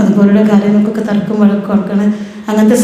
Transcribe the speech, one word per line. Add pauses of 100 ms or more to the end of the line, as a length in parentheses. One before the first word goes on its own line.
അതുപോലുള്ള
കാര്യങ്ങൾക്കൊക്കെ
തർക്കം
വഴക്കമൊക്കെയാണ്. (420)
അങ്ങനത്തെ